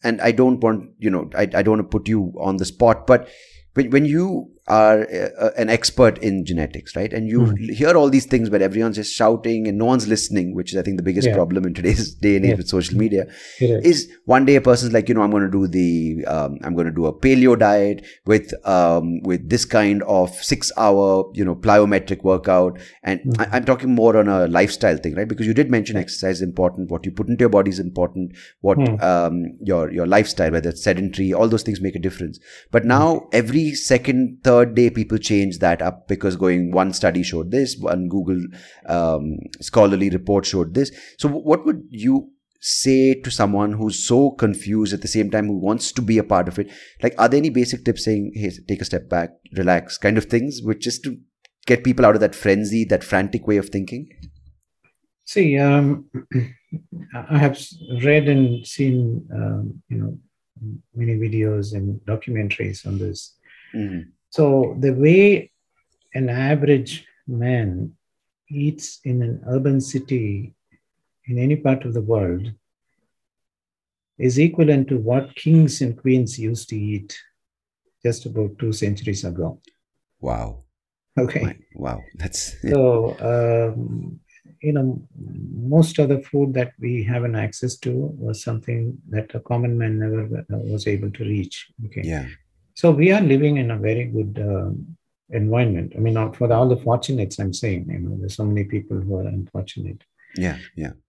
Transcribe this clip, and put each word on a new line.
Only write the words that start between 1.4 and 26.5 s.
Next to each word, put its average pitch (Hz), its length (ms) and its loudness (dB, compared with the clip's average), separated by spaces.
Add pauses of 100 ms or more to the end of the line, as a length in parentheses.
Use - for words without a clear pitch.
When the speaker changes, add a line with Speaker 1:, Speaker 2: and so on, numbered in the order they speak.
Speaker 1:
I 92 180 0
don't 101 160 2
wanna 107 60 -2
put 104 240 -4
you 104 320 -2
on 95 180 -2
the 92 80 -2
spot, 113 420 2
but 123 200 4 (460)
when, 135 180 2
when 139 140 4
you 170 460 -2 (160)
are, 107 440 6
uh, 101 460 -2
an 113 100 0
expert 113 520 4
in 98 260 -2
genetics, 80 500 -6
right? - 160 -4
And 110 160 -6
you 113 120 2
Speaker 2:
Mm. 110 340 2
Speaker 1:
hear 151 240 4
all 143 100 6
these 135 200 4
things 113 240 0
where 101 100 4
everyone's 101 360 0
just 107 140 -6
shouting 113 560 0
and 104 120 -2
no 113 60 2
one's 123 220 2
listening, 98 460 0
which 92 200 -6
is, 95 40 -2
I 90 60 -2
think, 95 140 -4
the 90 60 -4
biggest 92 240 0
Speaker 2:
Yeah. 110 60 2
Speaker 1:
problem 92 320 0
in 87 80 -4
today's 95 420 -2
<laughs> - 100 -4
day 101 100 4
and 98 100 2
age 95 60 4
Speaker 2:
Yeah. - 60 2
Speaker 1:
with 90 100 -8
social 95 280 -2
media, 104 300 0 (320)
Speaker 2:
Correct. 120 260 2
Speaker 1:
is 160 240 4 (180)
one 131 200 4
day 139 120 6
a 127 40 4
person's 120 320 4
like, 113 160 2
you 120 60 4
know, 107 80 2
"I'm 104 80 2
gonna 101 180 2
do 95 180 0
the, 85 600 0
um, 71 340 -4
I'm 82 140 -4
gonna 85 160 0
do 82 160 0
a 76 120 -2
paleo 127 380 6
diet 104 480 2 (220)
with, 107 260 2 (100)
um, 85 600 2
with 90 260 -2
this 117 160 0
kind 101 380 2
of 92 320 2
six-hour, 98 1000 2
you 101 100 -2
know, 92 120 -2
plyometric 101 680 2
workout." 92 540 2 (240)
And 95 200 -4
Speaker 2:
Mm. 120 200 -2
Speaker 1:
I, 110 60 -2 (100)
I'm 123 80 -2
talking 127 300 2
more 113 220 6
on 104 100 6
a 95 180 4
lifestyle 90 520 2
thing, 76 180 -6
right? 101 120 -4
Because 110 200 -4
you 110 80 2
did 131 160 2
mention 113 240 0
Speaker 2:
Yeah. 92 80 -2
Speaker 1:
exercise 95 320 -4
is 85 80 -6
important, 90 480 -2